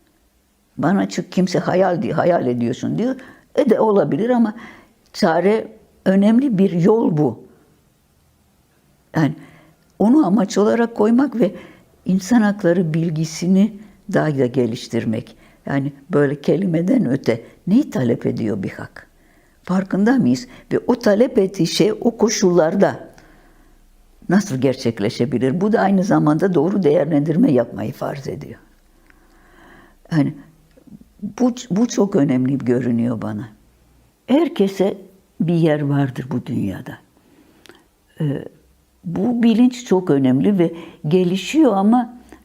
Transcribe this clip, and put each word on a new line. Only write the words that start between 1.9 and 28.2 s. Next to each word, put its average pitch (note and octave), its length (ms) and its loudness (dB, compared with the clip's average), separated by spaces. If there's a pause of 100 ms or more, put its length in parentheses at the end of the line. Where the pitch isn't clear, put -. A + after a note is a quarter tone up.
di-, - 120 -6
hayal B2+ 340 2
ediyorsun B2 500 -4
diyor. B3+ 180 -2 (400)
E C#4+ 140 2
de - 100 4
olabilir G3 500 0
ama A#3 260 0 (580)
çare, F#3 640 0 (280)
önemli G#3 520 4
bir F#3+ 140 2
yol F3+ 460 2
bu. C3+ 260 -2 (1700)
Yani D3+ 200 0 (640)
onu C4+ 260 2
amaç G3 320 0
olarak A3+ 380 0
koymak A#3 440 0
ve - 160 0 (500)
insan F#3+ 360 0
hakları F#3 520 0
bilgisini E3+ 800 0 (400)
daha D3+ 240 0
da B2+ 80 2
geliştirmek. A#2 920 -4 (280)
Yani C#3 280 -4 (160)
böyle C#3+ 320 0
kelimeden F3+ 680 0
öte B2 340 -2 (240)
neyi A3+ 220 2
talep B2 360 -2
ediyor A#2 380 -4
bir - 60 -6
hak? - 380 -16 (560)
Farkında G3 540 0
mıyız? B2+ 300 0 (260)
Ve - 140 0
o A#3+ 120 0
talep A3 380 2
ettiği F#3+ 300 0
şey G#3 340 2
o A#3 160 0
koşullarda F3 920 2 (1200)
nasıl C#3 280 0
gerçekleşebilir? B2 1040 -2
Bu G#3 120 2
da A3+ 60 0
aynı F#3+ 240 2
zamanda D#3+ 500 0
doğru F3+ 300 0
değerlendirme D#3 680 2
yapmayı A#2+ 420 -2
farz - 340 -10